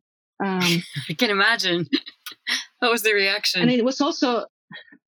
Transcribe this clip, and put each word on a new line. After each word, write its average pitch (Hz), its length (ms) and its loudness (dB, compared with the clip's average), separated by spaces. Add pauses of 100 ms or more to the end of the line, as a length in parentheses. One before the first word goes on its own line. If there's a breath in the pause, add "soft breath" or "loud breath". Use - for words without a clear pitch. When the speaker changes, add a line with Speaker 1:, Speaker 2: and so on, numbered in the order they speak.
(440)
Speaker 1:
Um, 190 180 -2
Speaker 2:
<laughs> 170 480 -2
I 170 40 -6
can 233 160 0
imagine. 196 640 0
<laughs> - 60 0 (840 loud breath)
What 240 120 2
was 233 100 0
the 214 120 2
reaction? 196 500 0
Speaker 1:
And 247 80 4
it 240 120 2
was 269 180 0
also, 277 440 0 (640 loud breath)